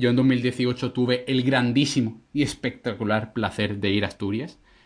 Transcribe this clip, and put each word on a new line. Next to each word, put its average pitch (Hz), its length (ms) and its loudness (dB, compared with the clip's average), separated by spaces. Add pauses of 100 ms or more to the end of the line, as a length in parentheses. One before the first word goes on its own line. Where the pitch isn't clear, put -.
yo 123 80 4
en 120 80 4
dos 131 80 4
mil 127 160 4
dieciocho 123 520 -2
tuve 123 380 0
el 131 140 0
grandísimo 127 720 2 (140)
y 147 100 0
espectacular 110 920 -4
placer 104 420 -2
de 101 140 0
ir 101 140 2
a 95 40 -4
Asturias 110 500 -6 (260)